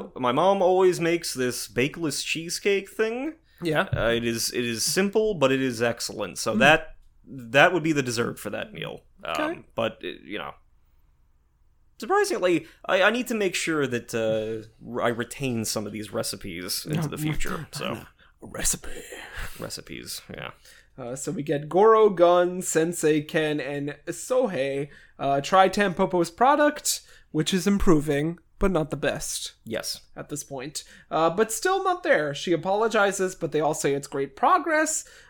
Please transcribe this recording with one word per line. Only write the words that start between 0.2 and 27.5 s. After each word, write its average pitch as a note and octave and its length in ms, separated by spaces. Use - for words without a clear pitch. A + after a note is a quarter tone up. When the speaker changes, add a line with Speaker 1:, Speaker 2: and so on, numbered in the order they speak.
Speaker 2:
my B2 120
mom F#3+ 300
always F3+ 380
makes E3+ 340
this B2+ 340
bakeless D3 560
cheesecake F#3+ 640
thing. B3 460
Speaker 1:
Yeah. E3 320
Speaker 2:
Uh, G#2 200
it A#2 100
is, A#2 280
it B2 120
is A2+ 180
simple, G3+ 520
but C3+ 180
it C3 80
is A#2+ 220
excellent. G#2 560
So A2 160
Speaker 1:
Mm. G#2+ 60
Speaker 2:
that, D3+ 360
that C3+ 480
would D#3+ 80
be D#3+ 100
the C#3+ 100
dessert A#2 360
for G#2+ 120
that G#2+ 220
meal. - 280
Speaker 1:
Okay. E2 160
Speaker 2:
Um, D#4+ 220
but, A2+ 280
uh, F2+ 60
you F#2+ 140
know, C#2+ 140
surprisingly, F#4 680
I, F#3+ 180
I G#3 60
need A#3+ 180
to B3 60
make G3+ 200
sure D3+ 320
that, A#2+ 280
uh, A2 520
r-, G2+ 80
I A#2 60
retain A#2 560
some G#2 220
of G#2 60
these G#2 200
recipes G2 760
into D#3+ 160
Speaker 1:
No. D3 60
Speaker 2:
the D3+ 100
future. D3+ 500
Speaker 1:
<laughs> - 40
Speaker 2:
So - 260
Speaker 1:
Recipe. - 480
Speaker 2:
recipes, - 600
yeah. B1+ 200
Speaker 1:
Uh, B2+ 180
so D3 160
we C#3+ 100
get D3+ 260
Goro, G#3+ 420
Gun, F3+ 520
Sensei, D#3+ 600
Ken, D3+ 360
and C#3+ 380
Sohei, D3 840
uh, C#3 220
try F#3+ 280
Tampopo's F#3 600
product, D4 720
which D#3 200